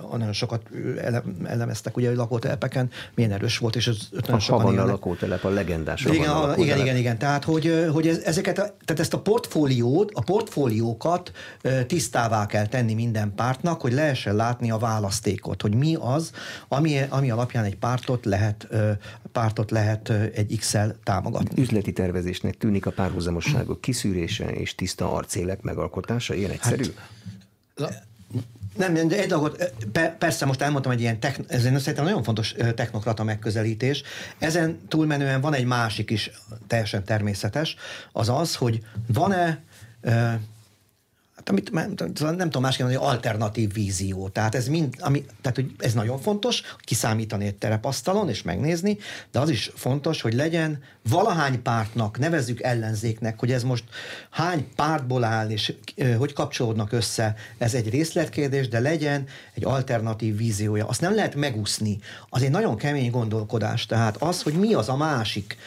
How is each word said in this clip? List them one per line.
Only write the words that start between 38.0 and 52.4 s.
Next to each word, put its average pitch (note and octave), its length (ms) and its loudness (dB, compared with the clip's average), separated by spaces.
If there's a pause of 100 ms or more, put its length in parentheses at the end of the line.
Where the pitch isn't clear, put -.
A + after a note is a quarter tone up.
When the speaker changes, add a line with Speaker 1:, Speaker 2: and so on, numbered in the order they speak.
Speaker 1:
az G#2+ 160 0
az, D3+ 260 2
hogy A#2 260 0 (260)
van-e, E3+ 560 4 (380)
ö, - 100 0 (1400)
amit, G3 240 0
nem D#3+ 220 -2
tudom, E3+ 180 -4 (220)
nem - 20 -4
tudom D#3+ 260 0
másképp C3 240 0
mondani, C3 200 2
alternatív A2+ 680 0
vízió. F#2+ 560 -2
Tehát A2 260 0
ez B2 140 0
mind, D3+ 300 0
ami, C#3 260 0 (160)
tehát, B2+ 160 -2
hogy C3+ 220 -4
ez A#2+ 160 0
nagyon A#2+ 240 0
fontos, G#3+ 440 0 (160)
kiszámítani A2 680 0
egy G2+ 80 -2
terepasztalon C3+ 760 0
és A2 140 -4
megnézni, E3 560 0 (320)
de - 80 -2
az D3 120 2
is A#2+ 240 -2
fontos, C#3+ 460 -2
hogy A2+ 140 0
legyen D#3 480 0 (260)
valahány D#3+ 540 4
pártnak, A2+ 560 0
nevezzük C3+ 440 0